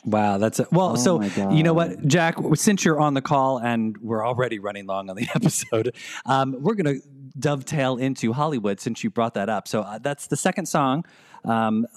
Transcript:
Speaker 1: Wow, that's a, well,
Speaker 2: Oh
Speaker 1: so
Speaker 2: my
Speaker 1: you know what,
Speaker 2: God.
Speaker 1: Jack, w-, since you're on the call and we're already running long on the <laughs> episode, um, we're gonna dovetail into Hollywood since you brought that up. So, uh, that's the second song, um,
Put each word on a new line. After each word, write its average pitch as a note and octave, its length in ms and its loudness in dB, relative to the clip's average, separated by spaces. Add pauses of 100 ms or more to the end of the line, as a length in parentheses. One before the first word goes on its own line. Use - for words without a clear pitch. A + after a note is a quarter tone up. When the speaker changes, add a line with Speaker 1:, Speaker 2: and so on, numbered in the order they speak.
Speaker 1:
Wow, G#2 340 2
that's G#2+ 220 0
a, A#2+ 100 -2
well, F3 220 4
Speaker 2:
Oh - 20 0
Speaker 1:
so - 240 2
Speaker 2:
my G#2 80 -2 (260)
Speaker 1:
you D#3 120 6
know E3 100 4
what, E3+ 140 2 (120)
Speaker 2:
God. C#3+ 80 2
Speaker 1:
Jack, E3 280 4
w-, D#3 180 0
since G3 300 2
you're D#3 160 4
on D3 140 4
the C3+ 60 0
call C3+ 380 2
and A2+ 400 0
we're A2 260 -2
already A#2+ 360 -2
running G2+ 260 -8
long G2 240 -6
on F#2+ 60 -10
the A2+ 140 -4
<laughs> - 40 -2
episode, A#2+ 580 0 (320)
um, C3+ 360 0
we're F#3+ 160 0
gonna D3 180 0 (420)
dovetail C3+ 600 -2
into B2+ 360 0
Hollywood B2+ 480 -2
since A2+ 220 -6
you A2+ 80 -2
brought A#2 240 -2
that G2+ 140 -2
up. G#2 180 -2
So, A2 160 -2
uh, G#2 160 -10
that's C#3 300 -6
the D3 80 -2
second F3+ 300 -2
song, C#3+ 380 0 (400)
um, A2+ 420 0 (100)